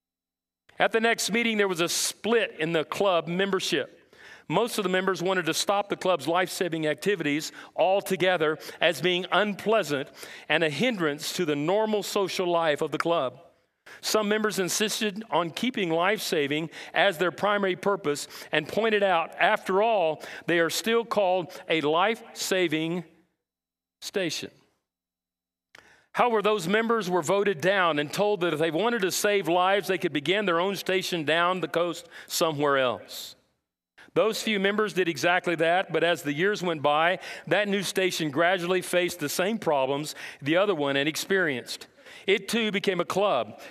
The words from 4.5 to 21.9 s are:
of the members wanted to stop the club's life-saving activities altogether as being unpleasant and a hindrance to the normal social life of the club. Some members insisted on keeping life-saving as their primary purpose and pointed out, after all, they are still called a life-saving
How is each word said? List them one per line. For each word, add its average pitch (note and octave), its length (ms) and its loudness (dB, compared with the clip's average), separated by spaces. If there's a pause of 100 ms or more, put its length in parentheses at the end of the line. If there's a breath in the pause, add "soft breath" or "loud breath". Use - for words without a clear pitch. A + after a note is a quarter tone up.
of G#3+ 40 0
the F#3 80 -2
members F#3 320 0
wanted F#3 240 0
to D#3+ 80 0
stop G3+ 340 0
the E3+ 80 -4
club's E3+ 300 0
life-saving E3 600 0
activities D3+ 680 -2 (240 loud breath)
altogether F3+ 840 2 (220 loud breath)
as D#3 200 2
being F3+ 300 0
unpleasant F3+ 800 0 (400 loud breath)
and D#3+ 160 2
a D#3 60 2
hindrance D#3 640 -2
to F3+ 100 -2
the D3+ 100 0
normal G3+ 480 0
social F#3+ 440 -2
life E3 340 2
of D#3 100 -2
the D3 80 -4
club. D#3 400 -2 (640 loud breath)
Some G#3+ 280 0
members G#3+ 300 0
insisted G3+ 720 -2
on E3+ 200 0
keeping G#3 400 -4
life-saving E3 800 0 (220 loud breath)
as F3 260 2
their F3 120 2
primary G3 460 0
purpose F#3 500 -2 (240 loud breath)
and D#3 160 0
pointed G#3+ 360 0
out, E3+ 360 2
after G3 440 2
all, F3+ 400 2 (240 loud breath)
they E3+ 120 4
are E3 120 4
still A3+ 340 0
called F#3 480 0 (160 loud breath)
a D#3+ 120 2
life-saving E3 1200 0 (960)